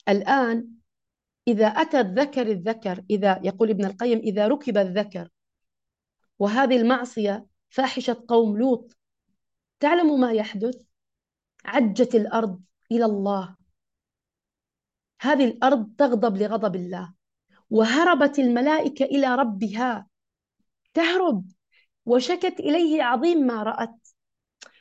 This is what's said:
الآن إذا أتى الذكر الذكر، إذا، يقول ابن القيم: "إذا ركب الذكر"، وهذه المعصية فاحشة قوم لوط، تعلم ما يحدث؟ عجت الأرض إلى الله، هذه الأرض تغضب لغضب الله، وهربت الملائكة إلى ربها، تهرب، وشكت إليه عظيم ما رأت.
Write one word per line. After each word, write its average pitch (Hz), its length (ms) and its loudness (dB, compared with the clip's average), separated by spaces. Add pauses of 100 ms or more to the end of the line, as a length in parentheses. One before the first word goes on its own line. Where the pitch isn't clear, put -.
الآن 233 600 0 (760)
إذا 214 200 4
أتى 302 320 0
الذكر 247 480 -2
الذكر، 190 640 -6
إذا، 196 340 0
يقول 196 260 0
ابن 202 160 -2
القيم: 226 340 -2
"إذا 208 280 -2
ركب 254 300 -2
الذكر"، 190 520 -2 (1080)
وهذه 247 380 2
المعصية 233 680 -2 (240)
فاحشة 247 580 -4
قوم 226 300 2
لوط، 240 400 -2 (840)
تعلم 302 400 2
ما 247 120 2
يحدث؟ 214 500 -4 (840)
عجت 240 500 0
الأرض 214 460 -2 (300)
إلى 233 140 2
الله، 196 500 -2 (1700)
هذه 269 240 2
الأرض 233 520 0
تغضب 233 400 2
لغضب 202 380 -2
الله، 180 380 -10 (560)
وهربت 285 680 2
الملائكة 269 680 0
إلى 262 300 0
ربها، 220 720 -4 (840)
تهرب، 330 580 0 (540)
وشكت 330 540 0
إليه 311 440 0
عظيم 262 340 2
ما 240 260 0
رأت. 226 440 -8 (720)